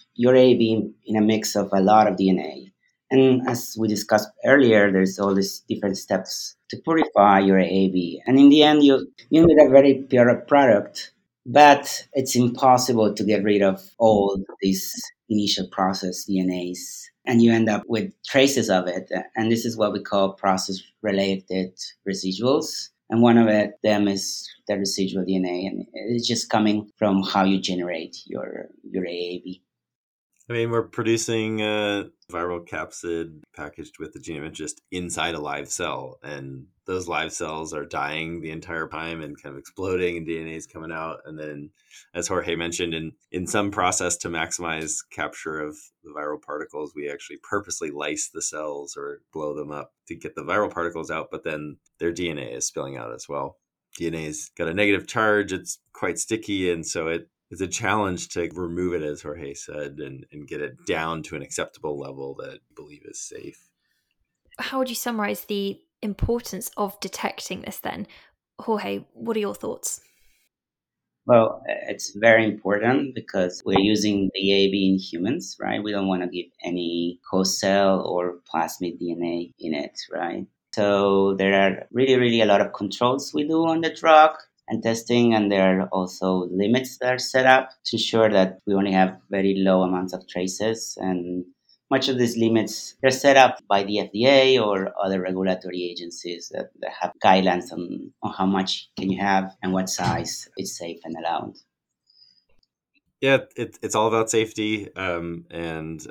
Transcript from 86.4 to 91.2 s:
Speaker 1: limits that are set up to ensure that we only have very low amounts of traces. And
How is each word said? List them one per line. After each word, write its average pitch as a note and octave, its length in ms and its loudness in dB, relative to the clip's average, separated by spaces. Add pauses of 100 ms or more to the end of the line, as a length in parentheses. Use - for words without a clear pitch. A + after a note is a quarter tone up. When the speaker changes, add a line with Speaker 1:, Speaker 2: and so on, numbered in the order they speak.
Speaker 1:
limits G#2+ 460 0
that B2+ 160 -2
are B2 60 -4
set B2+ 260 0
up C3 240 6 (160)
to - 100 -4
ensure A2 340 2
that F#2+ 380 2
we G2+ 60 0
only G2 180 0
have F#2+ 260 2 (120)
very G2 280 0
low F#2+ 260 4
amounts F#2 280 -2
of F2+ 160 -12
traces. G#2 720 -6
And F2+ 460 -4 (460)